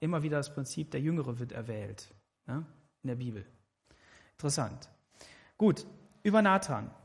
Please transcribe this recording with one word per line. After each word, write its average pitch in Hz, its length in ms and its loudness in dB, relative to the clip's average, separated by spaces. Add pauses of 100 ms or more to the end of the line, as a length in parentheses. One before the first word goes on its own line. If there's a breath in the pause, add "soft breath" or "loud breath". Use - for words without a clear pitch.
Immer 156 240 0
wieder 147 140 0
das 143 140 -4
Prinzip, 147 380 -6
der 131 100 -4
Jüngere 143 380 -2
wird 120 140 -6
erwählt, 107 600 -8 (340)
ne, 147 200 -6 (360)
in 135 60 -6
der 123 60 -4
Bibel. 120 320 -8 (880 soft breath)
Interessant. 139 580 -4 (640 loud breath)
Gut, 202 300 4 (380)
über 208 180 6
Nathan 190 480 2 (140)